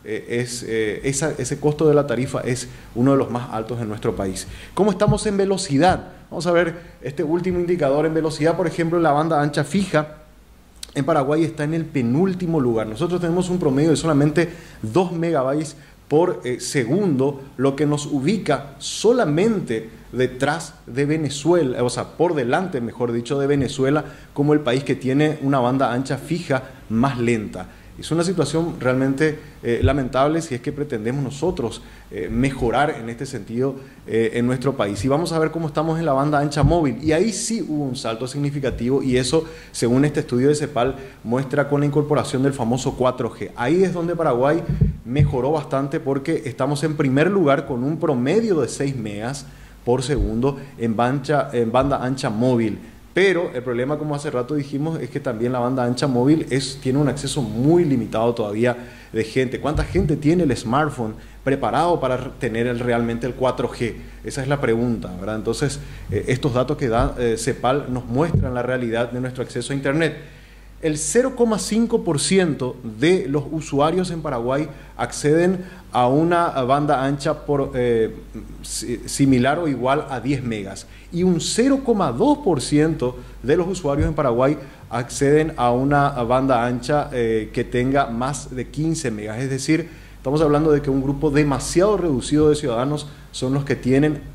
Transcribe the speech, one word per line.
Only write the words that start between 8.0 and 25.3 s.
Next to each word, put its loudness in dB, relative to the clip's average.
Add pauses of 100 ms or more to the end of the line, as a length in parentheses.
en 0
velocidad. 0
Por 0
ejemplo, 0
la 4
banda 2
ancha 0
fija -2 (760)
en 0
Paraguay 2
está -4
en -2
el -2
penúltimo 0
lugar. 2
Nosotros -2
tenemos 0
un 0
promedio 4
de 6
solamente 2 (320)
dos 0
megabytes -2 (300)
por, 2
eh, -4
segundo, 0 (160)
lo 2
que 0
nos 0
ubica -2
solamente 0 (220)
detrás -2 (140)
de -2
Venezuela, 2
o 2
sea, -8
por 2
delante, 0
mejor -2
dicho, -2
de 0
Venezuela, 0 (300)
como 2
el 4
país 0
que 0
tiene 0